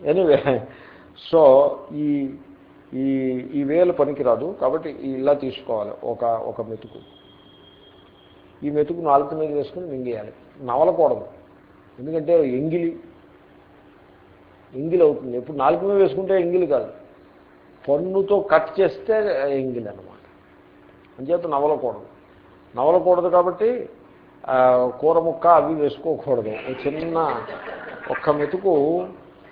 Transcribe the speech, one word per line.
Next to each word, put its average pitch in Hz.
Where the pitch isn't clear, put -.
Anyway, 143
so 143
ఈ, 147
ఈ, 131
ఈ 143
వేలు 170
పనికిరాదు, 143
కాబట్టి 160
ఇలా 135
తీసుకోవాలి 120
ఒక, 117
ఒక 113
మెతుకు. 110
ఈ 147
మెతుకు 151
నాలుక 147
మీద 156
వేసుకుని 147
మింగేయాలి, 123
నవలకూడదు. 143
ఎందుకంటే 156
ఎంగిలి, 160
ఎంగిలి 165
అవుతుంది. 131
ఎప్పుడు 135
నాలుక 151
మీద 196
వేసుకుంటే 190
ఎంగిలి 175
కాదు, 135
పన్నుతో 190
కట్ 160
చేస్తే 190
ఎంగిలి 120
అనమాట. 92
అంచేత 170
నవలకూడదు. 139
నవలకూడదు 175
కాబట్టి, 180
ఆ, 127
కూర 160
ముక్క 165
అవి 160
వేసుకోకూడదు. 139
ఒక 127
చిన్న 156
ఒక్క 131
మెతుకు 165